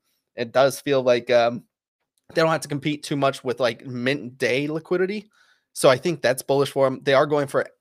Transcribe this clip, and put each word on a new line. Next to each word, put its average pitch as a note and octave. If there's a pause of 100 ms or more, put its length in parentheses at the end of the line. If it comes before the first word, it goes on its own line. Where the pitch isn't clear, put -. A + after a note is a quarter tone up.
(360)
It A#2
does C3+
feel C3+
like, A#2+
um, A#2+ (680)
they E3
don't D#3+
have D3+
to C#3+
compete D3
too D3
much C3+
with, B2+
like, A#2+
mint B2+
day B2+
liquidity. F#3 (440)
So -
I B2+
think D#3+
that's C3
bullish C#3
for C3+
'em. C3
They C#3
are D3
going C#3+
for B2+ (160)